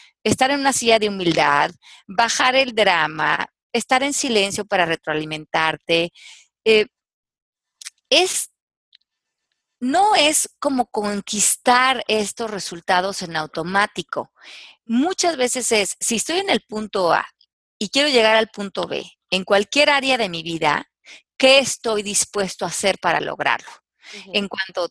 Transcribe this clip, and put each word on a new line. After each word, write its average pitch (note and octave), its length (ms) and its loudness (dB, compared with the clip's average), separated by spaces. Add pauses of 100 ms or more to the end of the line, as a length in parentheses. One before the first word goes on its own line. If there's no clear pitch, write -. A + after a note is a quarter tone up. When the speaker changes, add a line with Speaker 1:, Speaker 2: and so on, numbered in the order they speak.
(240)
Speaker 1:
estar B3+ 260 2
en C#4+ 100 0
una C4+ 120 0
silla A3+ 260 2
de G#3 120 0
humildad, E3 600 2 (380)
bajar A#3 480 0
el C4 180 0
drama, D#3 720 0 (260)
estar B3+ 300 0
en C#4+ 120 -2
silencio G#3 500 0
para F#3 220 0
retroalimentarte. D#3+ 1200 -2 (540)
Eh, G#3+ 220 4 (1200)
es, - 400 0 (1300)
no F4+ 360 2
es D4+ 340 2 (100)
como C4+ 320 -2
conquistar G#3+ 1160 0
estos G#3+ 420 -4
resultados F#3 720 -2
en E3 140 -8
automático. E3 960 -4 (540)
Muchas D#4+ 500 0
veces B3+ 360 -2
es, G#3 280 0
si - 160 -2
estoy - 220 -2
en G4 120 -2
el A#3 120 0
punto G#3 500 -2
A - 140 0 (520)
y G3+ 120 -6
quiero C#4+ 180 0
llegar A3+ 280 4
al A3 120 2
punto G3 380 -8
B, - 180 -8 (260)
en F#3 140 -2
cualquier A#3+ 460 2
área C4+ 260 2
de A3+ 120 -2
mi E3+ 140 -8
vida, D#3+ 480 -2 (460)
¿qué C4+ 220 6
estoy A3+ 440 -2
dispuesto G3+ 640 -4
a F3+ 40 -4
hacer F#3 300 -2
para D#3+ 220 -2
lograrlo? D3 500 -4 (500)
Speaker 2:
Ujú. F#3+ 140 -20
Speaker 1:
En G3+ 140 -2
cuanto F#3 360 -6
a E3 60 -6